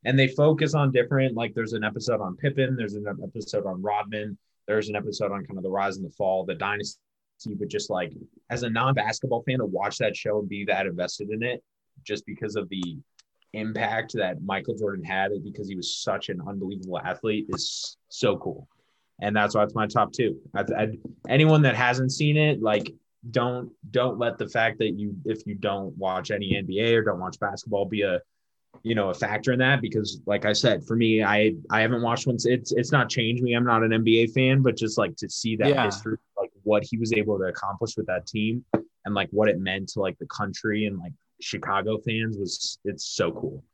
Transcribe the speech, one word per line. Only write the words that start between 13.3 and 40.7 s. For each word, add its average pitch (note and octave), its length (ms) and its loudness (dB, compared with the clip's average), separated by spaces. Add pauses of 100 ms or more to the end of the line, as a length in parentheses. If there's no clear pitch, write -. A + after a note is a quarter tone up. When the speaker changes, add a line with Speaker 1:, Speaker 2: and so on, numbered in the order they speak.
Speaker 1:
impact A2 600 -4
that F#2 280 -2
Michael F#2+ 340 -4
Jordan G2 280 -4
had F#2+ 280 0
and G2+ 120 -6
because G2 240 -10
he G2 80 -8
was F2+ 220 -6
such - 320 -4
an F2+ 180 -6
unbelievable F#2+ 520 -6
athlete G#2+ 500 -2
is - 480 -6 (120)
so G2+ 280 0
cool. - 300 -8 (520)
And G#2 160 0
that's G#2 200 4
why G#2+ 80 6
it's - 120 0
my A2 120 0
top G#2 260 2
two. G#2 260 0 (160)
I, G2+ 80 0 (140)
I, A2 200 -2 (300)
anyone D3+ 360 8
that B2 120 6
hasn't B2+ 360 2
seen D3 260 2
it, D3+ 240 4
like, G#2+ 320 2 (380)
don't, B2 400 0 (200)
don't B2 280 2
let A#2 180 -2
the G#2 100 -4
fact A2+ 300 2
that G#2+ 140 0
you, G2+ 240 -4 (100)
if - 220 -4
you G2+ 80 -6
don't G2 420 -4
watch F#2 340 -4
any G2+ 240 0
N G2 100 -4
B F#2+ 140 -2
A A#2 160 4
or A#2 60 6
don't G2+ 180 0
watch F2+ 200 -8
basketball G2+ 460 -2
be G2+ 180 -2
a, F#2 180 0 (640)
you A2+ 100 0
know, G2+ 160 2
a F2+ 40 0
factor A2 400 0
in B2 60 2
that, C3+ 220 4
because G#2+ 460 -2
like G2+ 180 0
I G#2 80 4
said, G2+ 320 2
for A2+ 100 -2
me, A2 280 4
I, G#2+ 320 4 (160)
I A2 100 4
haven't A#2 220 2
watched A#2+ 240 0
one. B2 160 2
It's, A#2+ 300 2
it's A#2+ 180 0
not B2+ 180 4
changed A#2+ 320 0
me. A#2+ 120 2
I'm A#2+ 120 4
not A2+ 160 4
an A2 100 4
N A2+ 120 4
B A2+ 160 6
A A#2 80 6
fan, C3 340 4
but B2 160 4
just, A2 220 -2
like, F#2 160 0
to - 140 -10
see A2+ 260 -4
that G#2+ 140 4
Speaker 2:
Yeah. C3+ 160 4
Speaker 1:
history, G#2+ 320 -4 (200)
like, - 140 -4 (100)
what G#2+ 220 4
he A2+ 140 -4
was A2 140 0
able G#2 280 2
to F#2+ 60 0
accomplish G2 520 -4
with G#2+ 80 -2
that F#2 220 -4
team A2 360 -2 (420)
and, G2+ 100 -4
like, G2 160 0
what G#2+ 180 4
it F2+ 100 2
meant F#2+ 300 -4
to, - 100 -6
like, F#2+ 200 -2
the F2 80 -10
country G#2+ 580 -2